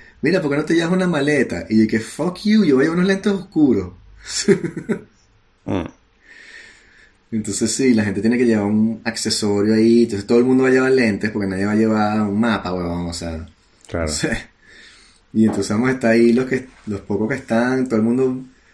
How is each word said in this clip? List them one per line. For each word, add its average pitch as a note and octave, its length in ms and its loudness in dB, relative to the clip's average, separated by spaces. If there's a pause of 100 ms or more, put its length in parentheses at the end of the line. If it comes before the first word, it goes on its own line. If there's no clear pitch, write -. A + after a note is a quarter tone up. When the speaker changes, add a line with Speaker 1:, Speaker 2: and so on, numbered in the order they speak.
(220)
Speaker 1:
"Mira, E3 200 0
¿por D3 100 -4
qué C#3+ 60 0
no D3+ 80 -2
te E3 80 0
llevas E3 180 0
una F#3 160 0
maleta?" C#3+ 600 0
Y A2 120 4
yo A2 60 4
que, A2 120 0
"Fuck F3 440 -6
you, G#3 220 4
yo C#3 100 4
voy C3+ 80 4
a - 20 4
llevar E3 120 0
unos F3+ 100 2
lentes G3 240 0
oscuros." C3 600 0 (560)
<laughs> - 1200 -4
Speaker 2:
Mm. F#2+ 200 -4 (1500)
Speaker 1:
Entonces G#2+ 420 -4
sí, C3 200 2
la A2 100 2
gente G2+ 160 -2
tiene A2+ 180 0
que B2 80 2
llevar G#2+ 200 2
un A2 400 0
accesorio G#2+ 680 -2
ahí, A2+ 280 4
entonces G2+ 240 -4
todo A#2+ 120 4
el A#2+ 40 4
mundo C3 200 2
va C3 60 2
a B2+ 40 2
llevar C3 180 2
lentes A2 400 2
porque G2 160 -4
nadie F#2+ 180 -2
va G#2 60 -2
a G#2+ 40 0
llevar G#2+ 460 0
un G#2 180 -2
mapa, G2+ 340 -2
huevón, F2 340 -6
o E2+ 60 -8
sea, E2 340 -10 (400)
Speaker 2:
Claro. E2 200 -6
Speaker 1:
no D#2 40 -4
sé. - 360 -4 (840)
Y A2 120 4
entonces G2 260 -2
vamos A#2+ 180 0
a C3 40 0
estar A#2 180 0
ahí A#2 220 6
los B2+ 120 0
que, C3 220 -4 (200)
los G2+ 140 -6
pocos G#2+ 280 -4
que C3+ 60 -2
están, B2+ 500 -2
todo A2+ 120 -4
el G#2+ 40 2
mundo B2+ 400 0 (320)